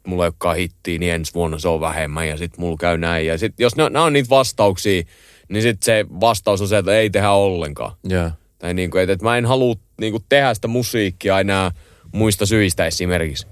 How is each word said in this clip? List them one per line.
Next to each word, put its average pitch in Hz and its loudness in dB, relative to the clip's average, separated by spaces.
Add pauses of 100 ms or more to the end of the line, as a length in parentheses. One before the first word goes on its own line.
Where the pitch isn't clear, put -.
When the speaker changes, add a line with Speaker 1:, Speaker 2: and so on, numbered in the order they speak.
Speaker 1:
mulla 90 -2
ei - 2
olekaan 82 -2
hittiä, 87 -6
niin 85 -2
ensi 82 -6
vuonna 80 -2
se 80 -2
on 80 0
vähemmän 78 -4
ja 76 -6
sit 85 -10
mulla 85 -4
käy 85 0
näin. 82 -2
Ja 80 -2
sit 107 -4
jos 117 2
ne, 156 2
nää 151 2
on 160 2
niitä 135 2
vastauksia, 104 2 (460)
niin 104 -2
sit 113 0
se 110 2 (160)
vastaus 104 2
on 101 -2
se, 104 2
että 98 2
ei 110 2
tehdä 101 2
ollenkaan. 87 0 (120)
Speaker 2:
Joo. 90 0 (280)
Speaker 1:
Tai 87 -6
niinku, 90 -2
et, 92 2
et 95 0
mä 117 2
en 120 0
halua 123 2 (260)
niinku 110 -4
tehdä 139 4
sitä 110 -6
musiikkia 104 0
enää 95 0 (420)
muista 104 0
syistä 98 2
esimerkiksi, 82 -4